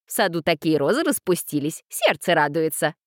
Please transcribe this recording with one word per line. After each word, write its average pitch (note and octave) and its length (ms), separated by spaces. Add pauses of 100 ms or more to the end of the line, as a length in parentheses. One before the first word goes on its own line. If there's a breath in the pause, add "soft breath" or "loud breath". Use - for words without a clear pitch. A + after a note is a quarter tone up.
В - 60
саду E3+ 300
такие D#3 360
розы F#3+ 240
распустились, D#3+ 840
сердце F#3 460
радуется». D#3 600 (120)